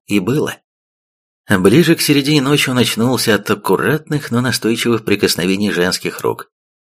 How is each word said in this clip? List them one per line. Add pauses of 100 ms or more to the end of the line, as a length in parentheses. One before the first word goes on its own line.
и
было. (920)
Ближе
к
середине
ночи
он
очнулся
от
аккуратных,
но
настойчивых
прикосновений
женских
рук. (360)